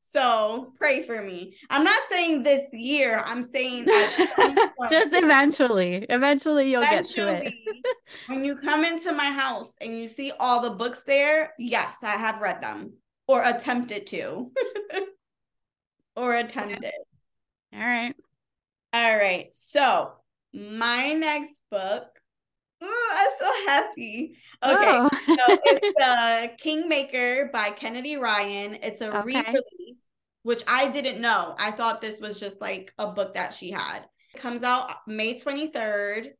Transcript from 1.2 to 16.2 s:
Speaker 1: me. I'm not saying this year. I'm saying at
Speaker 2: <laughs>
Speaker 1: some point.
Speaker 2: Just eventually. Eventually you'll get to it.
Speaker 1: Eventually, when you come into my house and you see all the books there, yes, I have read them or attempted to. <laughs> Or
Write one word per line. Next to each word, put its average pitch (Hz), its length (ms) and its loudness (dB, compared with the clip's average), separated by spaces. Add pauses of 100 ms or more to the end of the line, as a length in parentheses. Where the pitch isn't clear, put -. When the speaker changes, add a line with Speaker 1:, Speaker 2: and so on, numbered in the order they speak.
Speaker 1:
me. 196 340 -12 (120)
I'm 285 140 2
not 415 160 4 (100)
saying 330 340 0
this 277 300 4
year. 240 520 0
I'm 240 180 -6
saying 254 500 -2
at 415 220 6
Speaker 2:
<laughs> - 220 2
Speaker 1:
some 359 220 6 (180)
point. 262 140 -2
Speaker 2:
Just 320 220 4
eventually. 269 960 4
Eventually 277 600 4
you'll 247 120 4
get 269 240 4
to - 160 -4
it. 190 200 0
Speaker 1:
Eventually, 240 440 -8 (420)
when 269 160 -6
you 285 140 -2
come 294 280 2
into 339 280 -2
my 285 180 0
house 269 400 -4 (100)
and 226 160 -8
you 226 100 -10
see 269 320 -8
all 247 220 2
the 240 80 -2
books 233 340 -8
there, 294 540 2
yes, 233 460 -4
I 214 140 -4
have 220 240 -2
read 185 200 -4
them 107 320 -10 (340)
or 262 160 4
attempted 240 640 -2
to. 170 500 -10
<laughs> 523 40 -2 (1500)
Or 240 200 -2